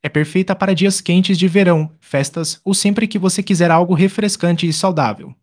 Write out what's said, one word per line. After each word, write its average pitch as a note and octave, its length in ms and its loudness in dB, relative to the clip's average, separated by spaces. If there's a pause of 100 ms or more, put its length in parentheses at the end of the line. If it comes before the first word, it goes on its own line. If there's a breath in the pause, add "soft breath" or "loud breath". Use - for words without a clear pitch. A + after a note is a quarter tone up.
É D3 80 -6
perfeita F#3 440 -2
para F#3+ 200 0
dias F#3+ 260 0
quentes F#3 380 0
de F#3 100 2
verão, E3+ 420 2 (100)
festas D3 640 -6
ou G3 120 -2
sempre G3+ 340 0
que G#3 100 -6
você F#3 240 -2
quiser F3 280 2
algo F3 240 4
refrescante F3 760 0
e D#3 60 -2
saudável. C#3+ 680 -4